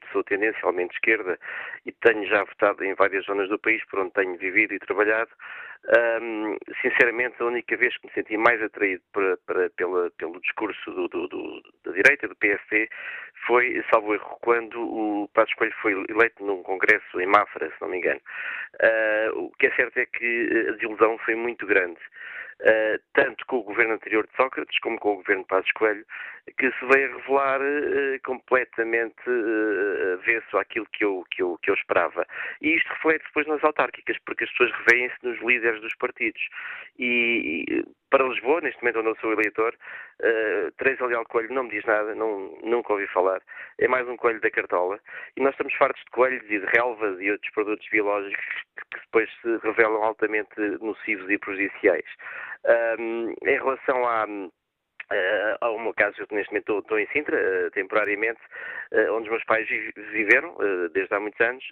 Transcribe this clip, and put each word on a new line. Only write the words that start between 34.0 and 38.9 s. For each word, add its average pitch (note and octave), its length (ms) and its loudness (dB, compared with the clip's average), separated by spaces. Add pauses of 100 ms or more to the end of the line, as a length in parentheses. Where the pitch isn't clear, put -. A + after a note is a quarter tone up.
porque - 200 -4
as - 60 -6
pessoas A#2+ 280 4
revêem-se A#2+ 420 4
nos A#2+ 200 -6
líderes A2+ 380 0
dos A2+ 180 -10
partidos. B2 440 -4 (560)
E, A#2 720 0
e - 160 0 (240)
para C3+ 180 4
Lisboa, B2 340 0
neste C3 200 -6
momento A2+ 180 0